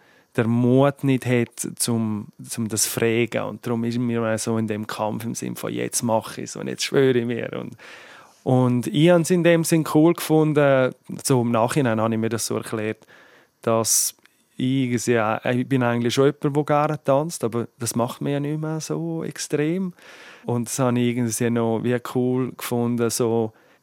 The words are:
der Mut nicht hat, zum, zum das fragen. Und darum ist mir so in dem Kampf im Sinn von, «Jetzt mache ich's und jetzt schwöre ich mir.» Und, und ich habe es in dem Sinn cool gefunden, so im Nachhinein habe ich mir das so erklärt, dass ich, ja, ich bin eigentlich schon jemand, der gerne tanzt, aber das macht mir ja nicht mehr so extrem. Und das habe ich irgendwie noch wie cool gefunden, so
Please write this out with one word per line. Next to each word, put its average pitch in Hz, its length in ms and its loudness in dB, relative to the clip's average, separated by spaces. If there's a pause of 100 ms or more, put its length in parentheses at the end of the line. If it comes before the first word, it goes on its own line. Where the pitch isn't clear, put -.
(360)
der 113 120 2
Mut 123 560 4
nicht 135 220 0
hat, 120 500 -2
zum, 110 540 -2 (180)
zum 113 220 -6
das 110 180 0
fragen. 117 640 0
Und 104 180 -12
darum 117 160 -2
ist 120 160 -4
mir 117 380 -2
so 113 200 -2
in 110 100 -2
dem 107 200 -4
Kampf 110 380 -4
im 113 100 -6
Sinn 123 220 -8
von, - 160 -8
«Jetzt 120 300 -4
mache 110 380 -2
ich's - 140 -12
und - 120 -8
jetzt - 160 -6
schwöre 131 360 2
ich 117 60 -2
mir.» 117 340 -6
Und, 120 160 -12 (680)
und 123 440 2
ich 151 220 4
habe 175 120 6
es 156 80 -2
in 180 140 2
dem 165 220 4
Sinn 160 180 2 (100)
cool 160 200 6
gefunden, 147 800 2 (280)
so 131 180 4
im 117 100 0
Nachhinein 117 480 2
habe 113 140 2
ich 110 60 0
mir 113 100 0
das 113 180 -4
so 117 80 -2
erklärt, 110 500 -6 (560)
dass - 540 0 (400)
ich, 127 500 0
ja, 110 360 2 (100)
ich 123 160 -2
bin 127 160 0
eigentlich 120 300 0
schon 135 140 4 (140)
jemand, 143 140 -2
der 147 80 0
gerne 151 400 0
tanzt, 147 400 0
aber 113 240 -4 (100)
das 117 180 -6
macht 117 260 -2
mir 143 100 -4
ja 143 80 -2
nicht 147 200 -4
mehr 156 200 -6
so 160 460 -6
extrem. 170 680 -4 (520)
Und 120 240 -2
das - 100 -6
habe 123 200 2
ich 120 100 2
irgendwie 120 400 0
noch 113 340 0
wie 120 140 0 (180)
cool 127 380 0
gefunden, 120 560 -2
so 113 420 0 (320)